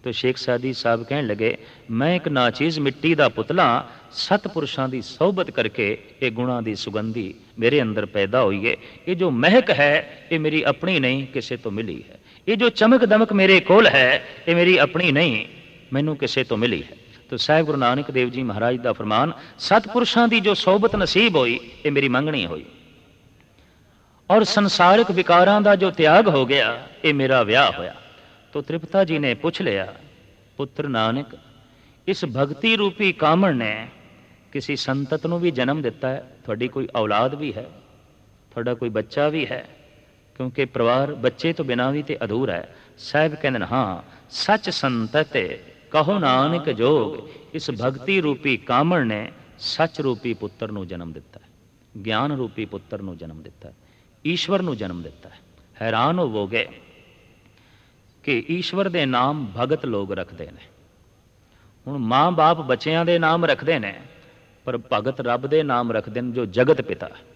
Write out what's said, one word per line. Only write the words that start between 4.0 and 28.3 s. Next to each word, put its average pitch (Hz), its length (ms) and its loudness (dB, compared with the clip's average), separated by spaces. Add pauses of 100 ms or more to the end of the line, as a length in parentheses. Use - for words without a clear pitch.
ਸਤਪੁਰਸ਼ਾਂ 165 760 -4
ਦੀ 127 140 -6
ਸੋਹਬਤ 180 480 -2
ਕਰਕੇ 113 480 -2 (240)
ਇਹ 127 80 0
ਗੁਣਾਂ 123 320 -4
ਦੀ 110 120 -4
ਸੁਗੰਧੀ 107 600 -6 (240)
ਮੇਰੇ 127 240 4
ਅੰਦਰ 107 240 -2
ਪੈਦਾ 101 360 0
ਹੋਈ 101 260 0
ਹੈ। - 80 -2 (320)
ਇਹ 180 80 -2
ਜੋ 175 140 0
ਮਹਿਕ 175 400 4
ਹੈ, 143 640 0
ਇਹ 160 80 0
ਮੇਰੀ 156 220 0
ਆਪਣੀ 170 380 0
ਨਹੀਂ, 131 260 -2
ਕਿਸੇ 127 300 -8
ਤੋਂ 117 160 -8
ਮਿਲੀ 98 380 -8
ਹੈ। - 80 -20 (300)
ਇਹ 214 80 0
ਜੋ 233 120 2
ਚਮਕ 233 360 6
ਦਮਕ 214 280 4
ਮੇਰੇ 190 280 6
ਕੋਲ 208 260 6
ਹੈ, 131 380 4 (240)
ਇਹ 170 80 2
ਮੇਰੀ 175 200 6
ਆਪਣੀ 160 360 2
ਨਹੀਂ, 135 340 2 (460)
ਮੈਨੂੰ 147 240 -2
ਕਿਸੇ 135 280 -2
ਤੋਂ 120 120 -2
ਮਿਲੀ 107 260 0
ਹੈ।" - 140 -18 (340)
ਤੋ 127 60 -8
ਸਾਹਿਬ 156 300 2
ਗੁਰੂ 147 120 -2
ਨਾਨਕ 131 320 0
ਦੇਵ 127 180 0
ਜੀ 120 140 -6
ਮਹਾਰਾਜ 117 340 -2
ਦਾ 120 160 -2
ਫਰਮਾਨ, 107 400 0 (260)
"ਸਤਪੁਰਸ਼ਾਂ 226 720 2
ਦੀ 226 120 2
ਜੋ 202 140 2
ਸੋਹਬਤ 202 420 2
ਨਸੀਬ 196 400 2
ਹੋਈ, 123 240 2 (240)
ਇਹ 147 80 0
ਮੇਰੀ 139 160 2
ਮੰਗਣੀ 131 380 0
ਹੋਈ, 80 180 -8 (1700)
ਔਰ 214 140 6
ਸੰਸਾਰਿਕ 202 680 4
ਵਿਕਾਰਾਂ 180 500 6
ਦਾ 202 160 6
ਜੋ 185 140 0
ਤਿਆਗ 170 380 6
ਹੋ 139 180 2
ਗਿਆ, 120 420 0 (160)
ਇਹ 156 100 4
ਮੇਰਾ 131 280 2
ਵਿਆਹ 113 360 4
ਹੋਇਆ।" - 160 -10 (580)